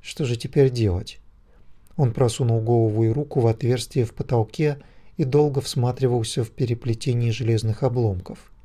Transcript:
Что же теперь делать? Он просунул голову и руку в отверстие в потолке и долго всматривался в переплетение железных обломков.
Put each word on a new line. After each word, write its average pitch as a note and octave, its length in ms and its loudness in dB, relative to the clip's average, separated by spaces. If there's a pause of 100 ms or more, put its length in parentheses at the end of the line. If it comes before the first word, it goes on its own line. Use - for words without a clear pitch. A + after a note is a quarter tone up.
Что - 240 -6
же A#2+ 100 0
теперь C#3 320 2
делать? A2 520 0 (760)
Он B2+ 160 2
просунул A#2 480 2
голову A2+ 440 2
и A2 40 2
руку C#3 320 -2
в A#2 60 2
отверстие A#2+ 580 0
в A2+ 80 -8
потолке C3+ 640 -2 (400)
и E3 80 0
долго C#3 380 2
всматривался B2 840 0
в A2+ 60 -8
переплетение A#2 840 -2
железных A2 500 0
обломков. A#2 720 -2 (120)